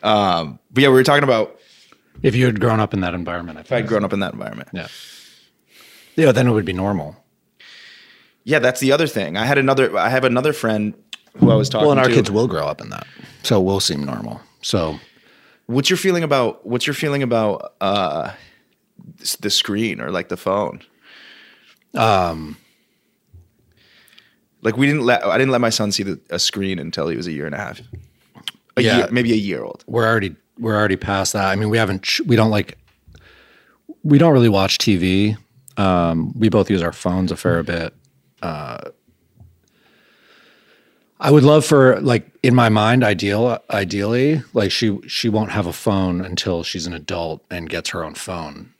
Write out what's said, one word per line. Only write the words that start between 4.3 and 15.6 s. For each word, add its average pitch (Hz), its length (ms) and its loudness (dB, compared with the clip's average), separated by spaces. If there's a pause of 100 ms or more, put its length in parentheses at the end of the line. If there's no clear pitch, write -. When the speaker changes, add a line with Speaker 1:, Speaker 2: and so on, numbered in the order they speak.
Speaker 1:
environment. 55 400 -14
Speaker 2:
Yeah. 87 140 -10 (1300)
Yeah, 151 160 6
then 123 160 4
it 123 40 4
would 107 140 2
be 95 80 -4
normal. 92 420 -2 (1300)
Speaker 1:
Yeah, 143 160 2
that's 123 200 2
the 131 120 2
other 151 160 4
thing. 92 300 -4
I 110 80 -2
had 143 120 2
another, 131 400 2
I 92 120 2
have 131 140 0
another 131 300 2
friend 107 400 -2 (440)
who 117 140 6
I 110 40 6
was 107 140 2
talking 110 180 0
Speaker 2:
Well, 147 40 4
and 139 80 4
our 127 100 4
Speaker 1:
to. 120 40 2
Speaker 2:
kids 110 160 2
will 110 180 0
grow 76 200 -4
up 69 140 -8
in 50 80 -16
that, 50 160 -14 (380)
so 101 180 2
it - 20 2
will 95 160 0
seem 73 240 -2
normal. 57 380 -10 (200)
So 80 380 -4 (680)